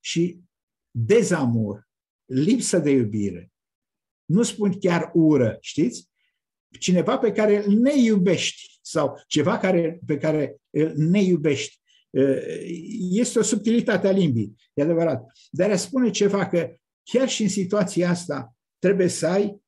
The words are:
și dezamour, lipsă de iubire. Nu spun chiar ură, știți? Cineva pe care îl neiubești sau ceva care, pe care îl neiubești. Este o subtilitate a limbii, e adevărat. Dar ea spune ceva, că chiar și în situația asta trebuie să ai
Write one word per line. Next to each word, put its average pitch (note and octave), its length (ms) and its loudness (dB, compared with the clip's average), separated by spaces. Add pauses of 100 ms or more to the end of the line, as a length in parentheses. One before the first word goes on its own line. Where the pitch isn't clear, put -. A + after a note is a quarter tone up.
și - 400 -4 (500)
dezamour, A#2 960 0 (360)
lipsă F3+ 540 0
de D3 120 0
iubire. G#2 640 -2 (720)
Nu F#3 180 2
spun G#3 360 -2
chiar E3+ 360 0
ură, D3 460 4
știți? - 500 -4 (680)
Cineva F3+ 400 0
pe A3 140 0
care G#3 320 2
îl G3+ 80 2
neiubești A3 1080 2
sau - 440 -4
ceva D3+ 320 0
care, E3+ 480 0
pe D3 120 -2
care D#3 380 -2 (140)
îl D#3 260 0
neiubești. D#3+ 840 0 (1300)
Este A#3 280 0
o A3 40 2
subtilitate A3+ 680 0
a - 20 4
limbii, C#3+ 440 0 (200)
e C#3+ 80 0
adevărat. D#3+ 500 -2 (180)
Dar F#3 200 0
ea G3+ 60 0
spune B3 340 -2
ceva, G3 360 0
că E3+ 280 -4 (280)
chiar B3+ 260 0
și - 140 -4
în G#3 60 2
situația F#3 640 -2
asta C#3+ 440 -6 (240)
trebuie F#3 300 2
să - 180 -4
ai G3+ 420 -2